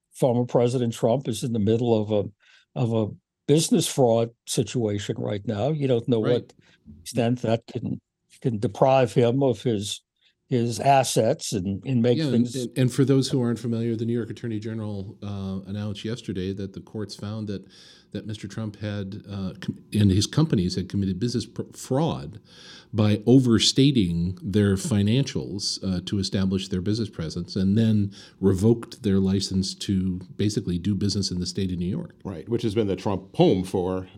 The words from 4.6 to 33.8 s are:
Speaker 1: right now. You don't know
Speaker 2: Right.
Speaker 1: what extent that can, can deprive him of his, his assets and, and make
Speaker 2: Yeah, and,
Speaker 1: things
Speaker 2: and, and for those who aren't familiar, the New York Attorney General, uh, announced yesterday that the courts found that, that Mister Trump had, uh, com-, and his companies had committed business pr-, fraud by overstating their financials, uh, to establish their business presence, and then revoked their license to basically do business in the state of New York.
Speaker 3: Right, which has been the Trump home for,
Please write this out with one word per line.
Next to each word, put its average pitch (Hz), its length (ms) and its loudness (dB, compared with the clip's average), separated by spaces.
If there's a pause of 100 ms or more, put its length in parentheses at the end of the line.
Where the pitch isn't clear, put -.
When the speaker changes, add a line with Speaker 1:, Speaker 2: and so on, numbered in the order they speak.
Speaker 1:
right 110 280 -6
now. 110 240 -2
You 147 180 -2
don't 117 200 0
know 117 140 2
Speaker 2:
Right. 127 120 2
Speaker 1:
what - 180 -2 (500)
extent 123 400 0
that 110 240 0
can, - 340 -6 (400)
can 120 180 -2
deprive 131 540 2
him 123 300 2
of 123 200 0
his, 107 400 -2 (460)
his 117 320 0
assets 131 720 2
and, 98 340 -2
and 123 160 2
make 123 160 4
Speaker 2:
Yeah, 160 60 0
and, 135 80 0
Speaker 1:
things 120 240 2
Speaker 2:
and, 123 220 -6
and 127 140 4
for 143 120 2
those 135 260 4
who 139 100 0
aren't 117 200 -2
familiar, 117 360 -2
the 117 80 -4
New 113 80 -2
York 113 180 -4
Attorney 110 280 -8
General, 107 640 -8
uh, 98 380 -6 (100)
announced 104 340 -6
yesterday 98 500 -6
that 95 180 -8
the 95 80 -14
courts 107 340 -10
found 107 340 -8
that, 95 160 -8 (480)
that 104 140 -10
Mister 107 220 -10
Trump 107 320 -8
had, 104 500 -8
uh, 95 300 -6
com-, - 180 -8 (140)
and 107 180 6
his 98 160 2
companies 107 480 0
had 90 140 -6
committed 95 320 -2
business 117 260 -4
pr-, - 160 -12 (100)
fraud 131 680 -4 (520)
by 107 340 2
overstating 113 1160 4
their 101 320 4
financials, 101 1120 0
uh, 92 220 -2
to 101 120 -2
establish 95 480 0
their 90 140 -4
business 107 280 -2
presence, 85 460 -8
and 98 240 2
then 107 340 2 (280)
revoked 104 640 2
their 98 160 2
license 95 560 0
to 92 440 -2 (160)
basically 101 400 -2
do 95 200 -2
business 101 340 -2
in 90 80 -6
the 87 80 -4
state 95 240 -6
of 90 80 -6
New 87 80 -2
York. - 380 -6
Speaker 3:
Right, - 240 -10
which 113 140 -2
has 110 120 -2
been 104 140 0
the 92 80 -2
Trump 95 400 -6
home 131 260 6
for, 92 560 -4